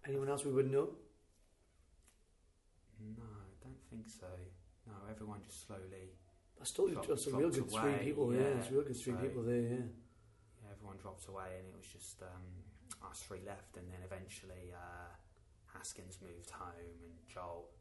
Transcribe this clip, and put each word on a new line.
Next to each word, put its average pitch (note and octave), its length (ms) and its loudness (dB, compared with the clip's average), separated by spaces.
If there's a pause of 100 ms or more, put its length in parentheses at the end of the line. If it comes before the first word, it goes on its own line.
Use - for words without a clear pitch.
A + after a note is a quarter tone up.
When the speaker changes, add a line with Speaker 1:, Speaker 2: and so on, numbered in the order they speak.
Speaker 1:
Anyone C3+ 220 2
else C#3+ 160 2
we C#3 80 4
would C3 180 8
know? C#3 180 8 (2000)
Speaker 2:
No, A2 220 -10
I G#2+ 300 -12 (100)
don't C3 280 -14
think A2 180 -8
so. - 180 -12 (600)
No, A2 60 -12 (180)
everyone G#2+ 340 -8
just - 220 -14
slowly F#2+ 460 -10 (460)
Speaker 1:
That's - 140 -4
totally, F3+ 220 6
Speaker 2:
dropped, - 140 -2
Speaker 1:
that's C#3 180 4
a C#3+ 40 0
real C3+ 200 6
Speaker 2:
dropped A#2+ 40 2
Speaker 1:
good C3 160 4 (100)
three C#3+ 120 8
Speaker 2:
away, C3+ 120 4
Speaker 1:
people, C#3+ 300 6
yeah, B2+ 60 8
Speaker 2:
yeah. C3+ 60 8 (140)
Speaker 1:
it's A2+ 100 0
a - 40 0
real C#3+ 80 10
good C3 140 0
three B2 180 0
Speaker 2:
So, A#2 60 2
Speaker 1:
people B2+ 220 2
there, A#2+ 180 6
yeah. A#2+ 240 4 (760)
Speaker 2:
yeah, G#2 100 -14
everyone G2 260 -12
dropped F#2 300 -10
away, F#2+ 200 -6 (100)
and F#2 100 -10
it F#2+ 80 -14
was F#2+ 120 -16
just, - 340 -12
um, F2+ 240 -10 (640)
us - 100 -10
three F#2 260 -8
left, G2 300 -10
and F2+ 140 -10
then F2+ 140 -10
eventually, F#2 680 -10
uh, F2 360 -12 (640)
Haskins F#2 500 -10
moved F2 280 -14
home, E2+ 520 -10
and E2+ 120 -16 (120)
Joel E2+ 440 -8 (100)